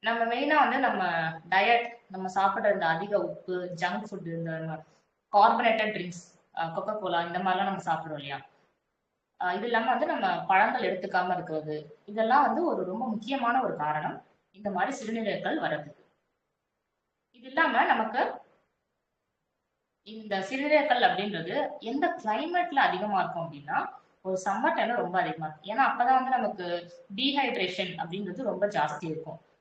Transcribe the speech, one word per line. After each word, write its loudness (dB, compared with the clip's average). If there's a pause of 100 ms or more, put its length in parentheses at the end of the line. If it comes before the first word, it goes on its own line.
நம்ம 0
மெயினா 2
வந்து 4
நம்ம 0 (460)
டயட், 4 (220)
நம்ம -6
சாப்பிடுற 2
இந்த 0
அதிக 0
உப்பு, -6 (180)
ஜங்க் -4
ஃபுட், -10
இந்த -6 (840)
கார்பனேட்டட் 6
ட்ரிங்க்ஸ், -8 (320)
அஹ், -4
கொக்கோ -4
கோலா -2
இந்த -4
மாதிரிலாம் 0
நம்ம -6
சாப்பிடுறோம் -2
இல்லையா? -8 (1000)
அஹ், 0
இது -4
இல்லாம 2
வந்து 2
நம்ம 0 (180)
பழங்கள் 4
எடுத்துக்காம 0
இருக்கிறது, -4 (300)
இதெல்லாம் 4
வந்து 0
ஒரு -2
ரொம்ப -4
முக்கியமான -2
ஒரு -2
காரணம் -2 (380)
இந்த -6
மாதிரி -2
சிறுநீரக -4
கல் -2
வர்றதுக்கு. -6 (1300)
இது -18
இல்லாம 4
நமக்கு 2 (1900)
இந்த -8
சிறுநீரக 2
கல் 4
அப்படின்றது 0 (240)
எந்த -2 (100)
கிளைமேட்ல -2
அதிகமா 2
இருக்கும் -2
அப்படின்னா, -6 (460)
ஒரு -2
சம்மர் 0
டைம்ல 0
ரொம்ப -2
அதிகமா -2
இருக்கும். -14
ஏன்னா 2
அப்பதான் 4
வந்து 0
நமக்கு -2 (500)
டீஹைட்ரேஷன் -2
அப்படின்றது -6
ரொம்ப 0
ஜாஸ்தி -2
இருக்கும். -8 (220)